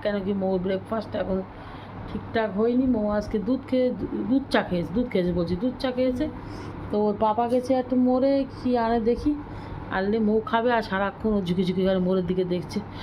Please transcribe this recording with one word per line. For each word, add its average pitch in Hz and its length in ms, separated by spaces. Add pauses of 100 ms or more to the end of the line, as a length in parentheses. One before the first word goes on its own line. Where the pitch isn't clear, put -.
কেন 208 160
কি 196 140
মৌ 190 240
ব্রেকফাস্ট 190 580
এখন 190 260 (720)
ঠিকঠাক 208 440
হয়নি। 247 280
মৌ 214 240
আজকে 208 300
দুধ 240 280
খেয়ে, 254 220 (400)
দুধ 269 200
চা 220 140
খেয়েছে, 175 300
দুধ 247 180
খেয়েছে 180 220
বলছি, 175 220
দুধ 247 240
চা 254 120
খেয়েছে। 254 380 (640)
তো 208 100
ওর 208 180
পাপা 220 280
গেছে 247 260
একটু 254 220
মোড়ে, 254 500 (180)
কি 247 140
আনে 233 220
দেখি, 240 360 (560)
আনলে 202 280
মৌ 214 260
খাবে। 226 260
আর 233 100
সারাক্ষণ 196 520
ও 202 80
ঝুঁকে 180 220
ঝুঁকে 185 220
করে 190 140
মোড়ের 180 260
দিকে 185 180
দেখছে। 175 360 (240)